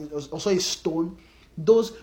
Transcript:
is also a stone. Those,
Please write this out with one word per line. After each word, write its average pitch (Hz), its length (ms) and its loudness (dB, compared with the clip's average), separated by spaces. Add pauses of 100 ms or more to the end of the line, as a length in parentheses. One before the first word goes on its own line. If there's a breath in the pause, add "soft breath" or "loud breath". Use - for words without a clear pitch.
(140)
is 147 160 -8
also 160 220 -4
a 185 80 4
stone. 170 580 -4 (400 soft breath)
Those, 220 320 4 (140)